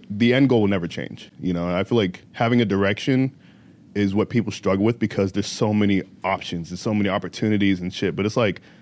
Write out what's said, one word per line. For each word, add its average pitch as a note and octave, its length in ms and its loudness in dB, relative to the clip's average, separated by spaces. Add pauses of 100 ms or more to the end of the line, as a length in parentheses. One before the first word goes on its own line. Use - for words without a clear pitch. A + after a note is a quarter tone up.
(100)
the A2+ 220 2
end C3+ 160 4
goal A#2+ 120 4
will G2+ 80 2
never F#2 180 0
change, - 540 -12
you F2+ 120 -2
know? F2 140 -2
And F2 100 -2
I F#2+ 60 0
feel A#2 160 0
like F#2+ 240 0 (100)
having A#2+ 280 2
a A#2 40 4
direction G#2+ 680 0 (600)
is G2+ 180 0
what G2+ 160 0
people G#2 220 0
struggle G2 340 0
with A#2 140 2
because G2+ 320 0
there's G2+ 160 -4
so G#2+ 260 -2
many G2+ 300 2 (220)
options F2+ 460 -4
and F2+ 80 -8
so A2+ 140 -4
many G#2 160 0
opportunities G2 720 0
and F2+ 140 -6
shit. F2 220 -2
But G2 100 0
it's G#2+ 100 -2
like, G#2+ 240 0 (220)